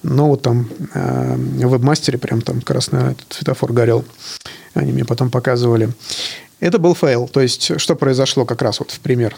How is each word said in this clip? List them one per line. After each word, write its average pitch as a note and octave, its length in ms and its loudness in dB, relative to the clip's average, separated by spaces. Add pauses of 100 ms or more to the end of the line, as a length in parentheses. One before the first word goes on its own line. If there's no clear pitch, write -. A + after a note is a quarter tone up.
но D3 260 2
вот C3+ 140 2
там, A#2+ 260 2 (260)
э, B2+ 420 -2
в B2+ 360 0
вебмастере C#3 460 2
прям A#2 240 -2
там B2 180 -4
красный B2+ 400 -2 (120)
этот - 200 -12
светофор - 400 -4
горел. A#2 320 4 (720)
Они C#3 180 0
мне C3 120 0
потом B2 260 0
показывали. A#2+ 580 2 (720)
Это F3+ 180 2
был E3+ 160 4
фейл. B2 340 2
То C#3 120 2
есть C#3 400 0
что D#3+ 160 0
произошло C3 480 2
как A#2 180 -4
раз G#2+ 160 0
вот - 140 -8
в - 80 -14
пример A#2+ 380 0